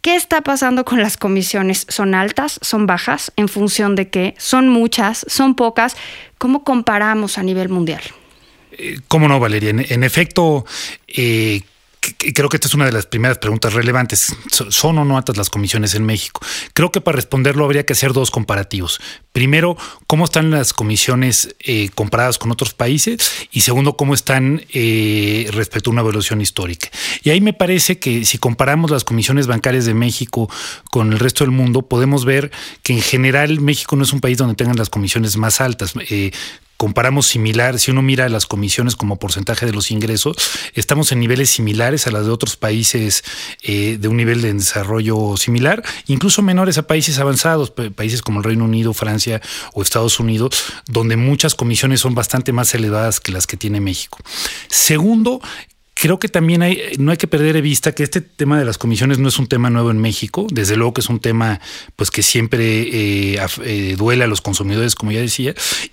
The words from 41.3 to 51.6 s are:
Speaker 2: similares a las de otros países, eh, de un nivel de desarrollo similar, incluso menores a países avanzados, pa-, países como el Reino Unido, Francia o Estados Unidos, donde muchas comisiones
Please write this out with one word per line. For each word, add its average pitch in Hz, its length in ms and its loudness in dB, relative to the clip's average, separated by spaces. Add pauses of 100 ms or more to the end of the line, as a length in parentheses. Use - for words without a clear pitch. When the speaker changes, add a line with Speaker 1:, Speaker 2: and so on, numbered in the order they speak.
Speaker 2:
similares 117 580 0
a 120 40 -2
las 107 160 -2
de 113 60 0
otros 117 240 -4
países, 110 640 -2 (400)
eh, 104 360 -2
de 107 100 -2
un 117 80 2
nivel 117 260 2
de 110 100 0
desarrollo 107 840 0
similar, 131 460 0 (260)
incluso 175 340 2
menores 185 340 2
a 151 100 -2
países 156 340 0
avanzados, 139 500 2
pa-, 113 200 -6
países 110 320 -4
como 104 180 -2
el 104 40 -4
Reino 113 200 2
Unido, 113 280 2
Francia 110 480 -2 (320)
o 101 100 -6
Estados 113 360 0
Unidos, 113 460 0 (220)
donde 113 300 0
muchas 139 380 2
comisiones 123 460 0